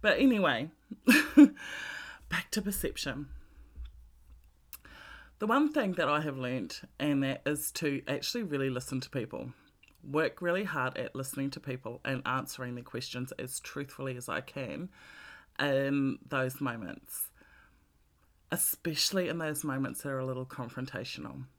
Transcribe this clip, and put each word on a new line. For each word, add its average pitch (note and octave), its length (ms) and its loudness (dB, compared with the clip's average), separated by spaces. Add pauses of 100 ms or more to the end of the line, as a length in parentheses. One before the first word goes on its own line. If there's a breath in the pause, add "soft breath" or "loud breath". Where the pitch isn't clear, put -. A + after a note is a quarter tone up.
But G#3 180 4
anyway, F3 520 6 (200)
<laughs> - 1400 6
back - 240 -4
to G#3+ 100 -2
perception. D3 640 -4 (2000 loud breath)
The G#3+ 80 -2
one C#4 260 6
thing A3+ 200 2
that E3+ 160 2
I D3 120 4
have D3+ 160 -2
learnt, B2+ 460 -4 (160)
and C#3+ 240 2
that C3+ 240 -2
is D3 260 -2
to C#3 340 -2
actually C#3+ 360 -2
really C#3+ 260 0
listen B2+ 320 -2
to - 100 -12
people. B2 420 -6 (500 soft breath)
Work D3+ 400 -2
really F3+ 220 2
hard C#3+ 340 -2
at - 180 -6
listening C3+ 360 -4
to - 80 -12
people C3 440 -8
and C3 220 -4
answering C3 480 -4
their B2 100 -10
questions B2 540 -6
as B2+ 220 -8
truthfully C3+ 560 -8
as B2 120 -10
I E2+ 120 -2
can C3+ 500 -8 (680 loud breath)
in C#3 680 2
those C3 340 -2
moments, - 680 -6 (1200 soft breath)
especially - 800 0
in E3+ 100 -2
those D3+ 260 -2
moments C3+ 380 -2
that C#3+ 80 -4
are C3+ 80 -2
a C3 80 -2
little C3 200 -4
confrontational. C3 1000 -8 (140)